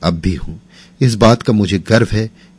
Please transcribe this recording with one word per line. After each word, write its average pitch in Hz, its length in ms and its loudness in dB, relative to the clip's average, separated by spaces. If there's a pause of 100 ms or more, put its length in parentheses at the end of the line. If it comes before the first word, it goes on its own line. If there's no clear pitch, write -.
अब 87 100 0
भी 82 220 -4
हूं। 80 320 -12 (340)
इस 120 140 2
बात 117 260 4
का 120 120 -2
मुझे 101 260 0
गर्व 110 320 0
है 110 200 -2 (280)